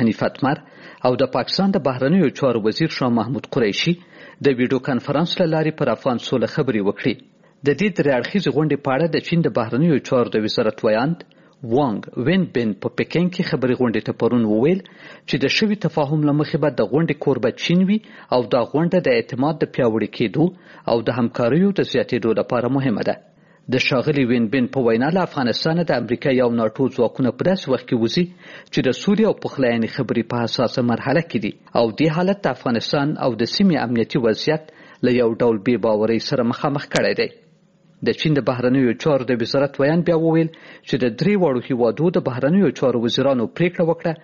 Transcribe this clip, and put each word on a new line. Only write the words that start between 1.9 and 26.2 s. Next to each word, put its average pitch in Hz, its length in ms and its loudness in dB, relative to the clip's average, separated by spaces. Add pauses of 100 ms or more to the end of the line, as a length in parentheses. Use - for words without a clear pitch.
چارو 120 320 0
وزیر 110 260 0
شاه 135 220 -2
محمود 117 420 -2
قریشي 120 420 0 (480)
د 131 60 0
ویډیو 127 320 2
کانفرنس 143 600 -2
له 180 40 2
لارې 156 320 0
پر 139 120 0
افغان 120 280 -2
سوله 110 300 -2
خبرې 120 340 0
وکړي. 101 320 0 (520)
د 139 40 4
دې 165 280 2
درې 147 140 2
اړخیزې 160 440 0
غونډې 147 200 2
په 139 160 -2
اړه 147 160 2
د 156 120 -2
چین 170 220 0
د 160 60 2
بهرنیو 123 500 2
چارو 117 320 0
د 110 140 0
وزارت 107 420 0
ویاند 120 380 0 (400)
وانګ 117 380 0 (160)
وین 165 360 0
بین 113 200 0
په 113 160 -6
پکین 165 400 -2
کې 180 120 -4
خبري 127 320 -2
غونډې 113 300 0
ته 120 80 -4
پرون 117 340 0
وویل 123 340 2 (480)
چې - 100 -2
د 131 100 0
شوي 214 280 0
تفاهم 156 480 0
له 147 80 2
مخې 147 260 0
به 147 120 0
د 127 120 0
غونډې 156 320 0
کوربه 120 380 0
چین 180 320 0
وي 202 160 2 (320)
او 123 120 4
دا 120 200 0
غونډه 165 360 0
د 160 80 0
اعتماد 127 520 0
د - 40 -2
پیاوړي 113 540 0
کېدو 120 280 0 (420)
او 117 140 -2
د 110 80 -4
همکاریو 123 640 0
د 190 100 -2
زیاتېدو 117 560 -2
لپاره 117 320 -2
مهمه 131 320 -2
ده. - 300 -6 (360)
د 127 100 0
ښاغلي 139 480 0
وین 120 220 2
بین 123 200 0
په - 180 -4
وینا، 117 240 2
له 180 120 0
افغانستانه 160 600 -2
د 165 80 -2
امریکا 123 400 -2 (120)